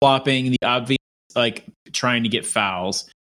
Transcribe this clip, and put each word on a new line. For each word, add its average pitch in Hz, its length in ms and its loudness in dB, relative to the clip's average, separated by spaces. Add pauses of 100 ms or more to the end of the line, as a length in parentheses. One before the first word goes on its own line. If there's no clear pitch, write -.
flopping, 131 500 2
the 123 140 0
obvious, 123 320 0 (380)
like, 117 300 -2 (280)
trying 123 300 0
to 117 60 0
get 110 160 -2
fouls, 95 640 -2 (240)